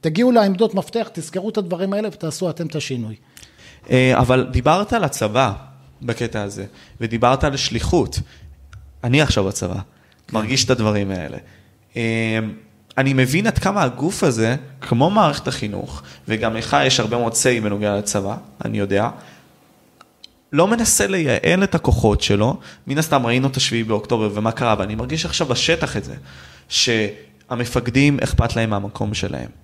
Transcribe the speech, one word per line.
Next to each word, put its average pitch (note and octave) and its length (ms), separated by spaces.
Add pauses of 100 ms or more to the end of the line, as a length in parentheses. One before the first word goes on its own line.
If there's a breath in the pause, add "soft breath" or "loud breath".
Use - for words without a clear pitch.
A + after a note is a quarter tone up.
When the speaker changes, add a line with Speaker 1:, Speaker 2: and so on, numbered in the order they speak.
Speaker 1:
תגיעו G3+ 300
לעמדות G#3 440
מפתח, A3 380
תזכרו F#3 360
את A3 80
הדברים F#3+ 360
האלה G#3+ 180
ותעשו E3 380
אתם D#3+ 180
את - 80
השינוי. A#2 400 (760 loud breath)
Speaker 2:
אה, B2+ 260
אבל B2+ 340
דיברת D#3 420
על A3+ 100
הצבא A2+ 480 (500)
בקטע A2+ 400
הזה, G2+ 240 (360 loud breath)
ודיברת A#2 420
על C#3 140
שליחות. A#2 600 (840 loud breath)
אני B2+ 180
עכשיו G#2+ 220
בצבא, F#2+ 300
Speaker 1:
כן. - 640
Speaker 2:
מרגיש A#2 280
את - 40
הדברים G#2+ 420
האלה. F2+ 260 (600 soft breath)
אה, A2+ 420 (580)
אני C3+ 160
מבין C3+ 340
עד A3+ 120
כמה G3 240
הגוף C3+ 400
הזה, A2+ 320 (260)
כמו C3 280
מערכת F#3+ 380
החינוך, G2+ 540 (260 loud breath)
וגם A2+ 280
לך A2+ 300
יש C3 140
הרבה A2+ 180
מאוד A2+ 160
say A#2+ 300
בנוגע G#2 340
לצבא, G#2 380 (300)
אני A2 140
יודע, G2+ 300 (1400 loud breath)
לא E3 140
מנסה A3 400
לייעל F3 560
את G3 120
הכוחות - 460
שלו. G#2 360 (300 loud breath)
מן C#3 100
הסתם D3+ 280
ראינו B2+ 220
את C3 100
השביעי A#2 260
באוקטובר G#2+ 500
ומה G#2+ 180
קרה, A2+ 280
ואני G2+ 160
מרגיש C3+ 300
עכשיו D#3+ 220
בשטח D3 500
את G2+ 60
זה, B1+ 100 (560 loud breath)
שהמפקדים A#2+ 1500
אכפת - 320
להם A2+ 140
מהמקום G#2 440
שלהם C2+ 360 (140)